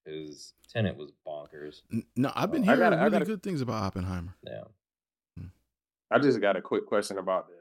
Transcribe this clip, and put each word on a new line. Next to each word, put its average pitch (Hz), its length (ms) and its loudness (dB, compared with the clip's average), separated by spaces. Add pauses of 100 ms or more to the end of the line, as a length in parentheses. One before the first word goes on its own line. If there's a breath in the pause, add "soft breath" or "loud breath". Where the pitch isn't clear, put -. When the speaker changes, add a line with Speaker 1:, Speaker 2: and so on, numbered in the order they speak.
Speaker 1:
'cause 78 480 -14 (160)
Tenet 104 280 -2
was 73 160 -16 (120)
bonkers. 73 580 -14 (100)
Speaker 2:
N-, 117 120 -6 (120)
no, 127 180 -2
I've 175 160 -2
been 294 120 -2
Speaker 1:
Uh, - 20 2
Speaker 2:
hearing 240 180 6
Speaker 3:
I - 80 6
got, - 40 4
I - 100 2
Speaker 2:
really 226 80 4
Speaker 3:
got - 100 2
a - 40 -2
Speaker 2:
good 214 180 -4
things 175 160 -2
about 113 240 -2
Oppenheimer. 90 500 -4 (100)
Speaker 1:
Yeah. 57 200 -12 (720)
Speaker 2:
Hmm. 90 80 -12 (640)
Speaker 3:
I 113 80 6
just 131 220 6
got 98 160 4
a 90 60 -2
quick - 240 -2
question 101 320 0
about 92 280 -2
the, - 140 -20